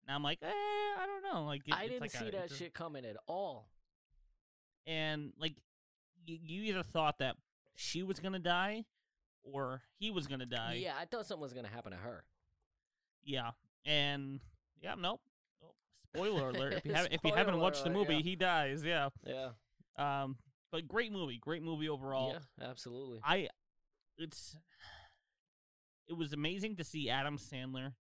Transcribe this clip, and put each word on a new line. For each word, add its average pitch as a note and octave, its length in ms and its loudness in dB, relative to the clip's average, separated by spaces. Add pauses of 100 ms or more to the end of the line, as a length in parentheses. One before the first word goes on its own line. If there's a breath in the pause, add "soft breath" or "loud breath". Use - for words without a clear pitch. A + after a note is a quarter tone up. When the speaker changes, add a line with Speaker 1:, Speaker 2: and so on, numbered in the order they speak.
Speaker 1:
And C#3 80 0
I'm D3 80 0
like, D3 180 2
"Eh, D3 60 -4
I G#4 580 0
don't G4 180 -4
know." C4 200 0
Like, D3 240 -2
it, D3 60 6
Speaker 2:
I F#3 80 2
Speaker 1:
it's A3+ 80 -4
Speaker 2:
didn't B3 120 -2
Speaker 1:
like - 100 -4
Speaker 2:
see A#2+ 180 -4
Speaker 1:
a, - 20 -4
Speaker 2:
that F#3+ 140 -4
Speaker 1:
it's C#3+ 80 -8
a C#3 40 -8
Speaker 2:
shit E3+ 160 -8
coming D3+ 320 -6
at G#2+ 120 -6 (100)
all. E3 420 -4 (1160)
Speaker 1:
And, D#3 520 -2
like, D#3 200 -4 (680)
y-, E3 160 -8
you E3+ 220 -6
either F#3+ 200 0
thought D#3 360 2
that C3 160 2 (400)
she - 280 -2
was F#3 180 -2
gonna F#3+ 180 -2
die F#3+ 460 2 (580)
or C3 380 0 (180)
he G#3+ 100 2
was F3 180 2
gonna C3 180 -2
die. A#2 300 0
Speaker 2:
Yeah, C3 220 -2
I D#3 80 -2
thought A3+ 200 -4
something E3+ 160 -4
was C3+ 120 -4
gonna A#2+ 140 -6
happen G#2 240 -8
to F2+ 60 -8
her. G#2+ 260 -8 (1000)
Speaker 1:
Yeah. B2+ 280 -2 (320)
And, C#3+ 560 4 (420)
yeah, - 160 -4
nope. F#3 240 0 (400)
Oh, E3 120 -20 (400)
spoiler E3 360 2
alert! C3+ 260 2
If - 100 -2
you D3 80 0
Speaker 2:
<laughs> - 20 4
Speaker 1:
haven't, E3 180 6
if E3 120 0
you - 80 6
haven't F#3 220 6
Speaker 2:
Spoiler D#3+ 80 4
Speaker 1:
watched C#3+ 200 4
the E3 60 2
Speaker 2:
alert, F#3 100 2
Speaker 1:
movie, E3 160 6
Speaker 2:
yeah. D#3 80 6
Speaker 1:
he F3+ 140 0
dies. D#3 480 4
Yeah. D3+ 240 4 (160)
Speaker 2:
Yeah. C3 240 -4 (480)
Speaker 1:
Um, C#3 400 0 (340)
but E3 160 -4
great A3 260 0
movie. D3 240 -2
Great D#3 260 -4
movie D#3 260 -2
overall. C3+ 440 0 (260)
Speaker 2:
Yeah, B2+ 100 -6
absolutely. B2+ 540 -8
Speaker 1:
I, E3 240 4 (680)
it's, D#3 400 -8 (1500 loud breath)
it D#3+ 60 -6
was D#3 200 -2
amazing F#3 440 0
to E3 60 -4
see D3 260 -2
Adam C#3 280 2
Sandler. C3 560 -6 (140)